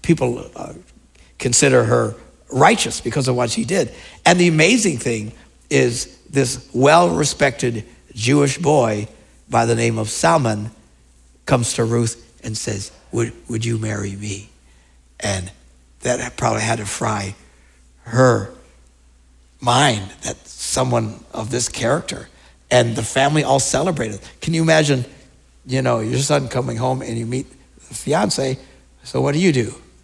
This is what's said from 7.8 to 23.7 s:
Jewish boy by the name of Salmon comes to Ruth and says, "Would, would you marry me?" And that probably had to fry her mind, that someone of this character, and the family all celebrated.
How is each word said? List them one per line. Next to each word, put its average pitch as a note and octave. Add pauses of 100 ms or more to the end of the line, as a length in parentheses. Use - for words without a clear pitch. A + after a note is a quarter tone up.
Jewish C3+
boy A#2 (400)
by A2+
the A#2
name A#2
of G#2+
Salmon A#2 (760)
comes B2
to A#2+
Ruth A#2 (280)
and A2
says, G2 (200)
"Would, A#2 (160)
would A#2
you A#2
marry G#2+
me?" G2+ (680)
And F#2+ (500)
that B2
probably A2
had A2+
to G#2
fry G2+ (680)
her A#2 (1080)
mind, B2 (100)
that -
someone A#2+
of A2+
this -
character, - (420)
and A#2
the A2
family C#3+
all C3+
celebrated. C3 (220)